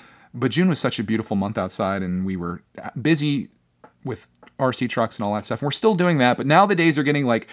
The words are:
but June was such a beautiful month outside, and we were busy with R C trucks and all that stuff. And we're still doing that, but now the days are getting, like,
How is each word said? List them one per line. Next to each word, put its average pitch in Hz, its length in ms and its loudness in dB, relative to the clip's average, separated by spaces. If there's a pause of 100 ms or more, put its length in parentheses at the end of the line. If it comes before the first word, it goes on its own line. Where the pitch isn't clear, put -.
(340)
but 123 160 -2
June 175 180 2
was 156 100 0
such - 200 -2
a 113 60 -2
beautiful 110 320 -2
month 101 200 -2
outside, 98 460 -2
and 92 240 -2
we 95 100 -4
were 87 260 -6 (380)
busy 143 480 0 (560)
with 123 220 -10 (320)
R 131 140 2
C 123 160 -4
trucks 113 300 -2
and 104 80 -4
all 104 80 -2
that 104 100 -4
stuff. - 160 -6
And 143 60 -4
we're 139 60 -4
still 220 220 2
doing 175 240 2
that, 123 200 4
but 127 80 -4
now 160 180 6
the 202 100 2
days 165 220 4
are 151 60 2
getting, 143 240 2
like, 113 260 0